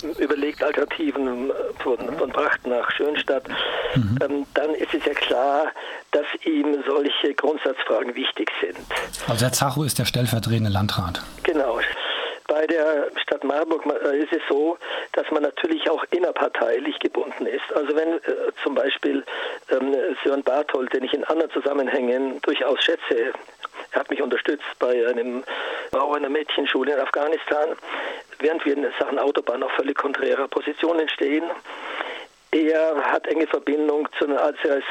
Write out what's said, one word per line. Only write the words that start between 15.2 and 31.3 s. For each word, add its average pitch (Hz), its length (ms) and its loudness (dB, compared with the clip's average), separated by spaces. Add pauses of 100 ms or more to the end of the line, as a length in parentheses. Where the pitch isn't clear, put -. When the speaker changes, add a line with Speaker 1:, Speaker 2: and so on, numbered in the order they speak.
Speaker 1:
man 151 140 2
natürlich 156 440 0
auch 156 220 0
innerparteilich 139 880 0
gebunden - 480 -2
ist. - 300 -4
Also 147 180 2
wenn, 160 200 2
äh, - 60 -2 (440)
zum 139 100 0
Beispiel, 139 500 0 (460)
ähm, 135 240 2 (300)
Sören 139 180 2
Barthold, 131 500 0
den 131 120 0
ich 131 100 -2
in 139 100 -2
anderen 160 280 2
Zusammenhängen 131 920 0
durchaus 139 400 2
schätze, 131 500 2 (600)
er 127 80 2
hat - 100 -6
mich 139 100 0
unterstützt 139 460 0 (140)
bei 123 280 4
einem 123 360 -2 (480)
Bau 139 200 2
einer 143 160 0
Mädchenschule 143 640 2
in 131 60 2
Afghanistan, 147 680 0 (720)
während 156 240 2
wir 139 120 2
in 143 80 0 (140)
Sachen 135 220 0
Autobahn 139 420 0
auf 131 100 -2
völlig 139 240 0
konträrer 135 520 0
Positionen 156 600 0
stehen. 147 360 0 (1080)